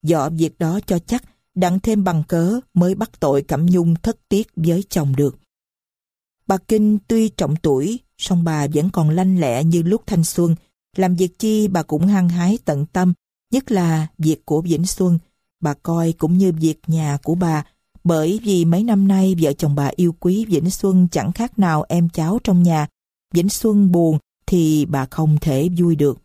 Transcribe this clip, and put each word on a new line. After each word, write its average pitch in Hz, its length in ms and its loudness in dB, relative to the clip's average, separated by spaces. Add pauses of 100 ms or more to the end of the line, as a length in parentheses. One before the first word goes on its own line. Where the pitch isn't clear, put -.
Dọ 156 260 0
việc 160 300 -4
đó 170 260 -2
cho 175 140 -2
chắc, - 240 -6 (320)
đặng 180 240 0
thêm 214 240 0
bằng 165 240 0
cớ 175 320 0 (140)
mới 180 220 2
bắt - 240 -8
tội 139 220 0
Cẩm 147 240 -2
Nhung 175 300 2
thất - 340 -6
tiết 208 260 0
với 170 340 0
chồng 143 260 -2
được. 139 220 0 (1080)
Bà 190 100 0
Kinh 214 400 2 (100)
tuy 226 220 2
trọng 151 260 -4
tuổi, 160 440 0 (180)
song 175 260 0
bà 156 240 -2
vẫn 147 220 0
còn 160 200 0
lanh 185 300 2
lẹ 131 240 0
như 165 180 2
lúc 185 260 0
thanh 175 160 0
xuân. 170 320 0 (400)
Làm 185 200 0
việc 180 240 -2
chi 214 280 0
bà 185 160 -2
cũng 156 240 -2
hăng 190 220 2
hái 175 360 0
tận 147 200 -2
tâm, 180 280 0 (380)
nhất 262 200 -2
là 165 360 0 (100)
việc 156 280 -2
của 151 160 0
Vĩnh 165 240 -2
Xuân. 180 340 0 (400)
Bà 147 140 -4
coi 165 380 -2
cũng 165 260 0
như 190 140 4
việc 160 360 -2
nhà 156 360 -2
của 156 120 -2
bà, 165 300 -2 (380)
bởi 170 400 0
vì 185 220 0
mấy 170 180 0
năm 202 240 2
nay 190 340 2
vợ 143 120 0
chồng 147 220 -2
bà 143 200 -2
yêu 170 240 0
quý 196 260 0
Vĩnh 175 240 0
Xuân 185 420 2
chẳng 143 200 -4
khác 233 280 -6
nào 165 300 0
em 170 200 0
cháu 170 340 -2
trong 180 200 2
nhà. 160 240 0 (460)
Vĩnh 175 160 0
Xuân 202 420 2
buồn 165 260 2 (280)
thì 156 400 2
bà 139 200 -4
không 151 360 0
thể 147 360 0
vui 170 180 2
được. 143 300 0